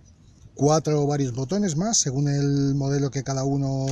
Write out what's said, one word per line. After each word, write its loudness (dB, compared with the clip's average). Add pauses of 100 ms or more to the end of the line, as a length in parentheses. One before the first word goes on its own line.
(540)
cuatro 2
o 2
varios 0
botones -2
más, 0
según 0
el 2
modelo 0
que -6
cada -4
uno -2